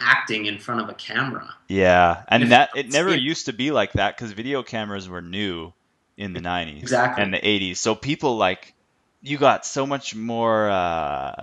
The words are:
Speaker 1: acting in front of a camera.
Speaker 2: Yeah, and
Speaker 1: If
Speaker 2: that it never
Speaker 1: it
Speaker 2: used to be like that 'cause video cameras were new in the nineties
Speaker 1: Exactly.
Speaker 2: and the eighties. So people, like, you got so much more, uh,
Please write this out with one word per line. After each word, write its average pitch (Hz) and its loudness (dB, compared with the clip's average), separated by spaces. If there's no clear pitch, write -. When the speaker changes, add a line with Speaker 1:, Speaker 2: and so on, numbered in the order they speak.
Speaker 1:
acting 110 0
in 104 -6
front - -8
of 104 -6
a - -12
camera. 120 -6
Speaker 2:
Yeah, 90 6
and 123 4
Speaker 1:
If 117 2
Speaker 2:
that 127 8
it 131 -6
never 165 2
Speaker 1:
it 156 2
Speaker 2:
used 151 -4
to 131 -4
be 127 -2
like 110 0
that 101 0
'cause 110 -10
video 123 -4
cameras 104 -6
were 90 -10
new 87 -6
in 98 -8
the 87 -8
nineties 85 -4
Speaker 1:
Exactly. 123 0
Speaker 2:
and 95 0
the - 0
eighties. 95 0
So 113 0
people, 135 -2
like, 95 0
you 139 -6
got 131 4
so 139 -2
much 139 -6
more, 113 0
uh, 80 -2